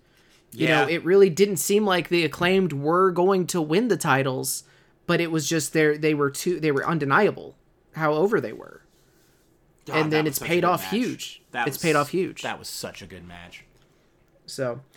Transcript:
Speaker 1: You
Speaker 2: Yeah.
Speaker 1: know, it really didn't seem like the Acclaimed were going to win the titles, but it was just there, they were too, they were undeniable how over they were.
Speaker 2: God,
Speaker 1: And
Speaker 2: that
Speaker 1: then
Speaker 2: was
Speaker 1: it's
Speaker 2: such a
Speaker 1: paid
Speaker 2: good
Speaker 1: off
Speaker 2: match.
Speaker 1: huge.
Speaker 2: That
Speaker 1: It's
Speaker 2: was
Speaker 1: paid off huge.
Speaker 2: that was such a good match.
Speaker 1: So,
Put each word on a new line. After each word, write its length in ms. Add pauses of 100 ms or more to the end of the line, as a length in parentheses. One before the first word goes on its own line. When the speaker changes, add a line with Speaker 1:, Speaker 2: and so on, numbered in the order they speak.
(520)
Speaker 1:
You 160
Speaker 2:
Yeah. 140
Speaker 1:
know, 80
it 160
really 240
didn't 280
seem 280
like 240
the 160
Acclaimed 480
were 380
going 360
to 140
win 280
the 80
titles, 640 (420)
but 160
it 100
was 160
just 240
there, 260
they 180
were 160
too, 280
they 120
were 140
undeniable 680 (380)
how 220
over 260
they 120
were. 280 (1080)
Speaker 2:
God, 80
Speaker 1:
And 140
Speaker 2:
that 40
Speaker 1:
then 100
Speaker 2:
was 60
Speaker 1:
it's 80
Speaker 2:
such 80
a 20
Speaker 1:
paid 120
Speaker 2:
good 60
Speaker 1:
off 160
Speaker 2:
match. 80
Speaker 1:
huge. 500 (100)
Speaker 2:
That 160
Speaker 1:
It's 100
Speaker 2:
was 60
Speaker 1:
paid 120
off 140
huge. 340
Speaker 2:
that 160
was 100
such 320
a 40
good 220
match. 380 (800)
Speaker 1:
So, 360 (160)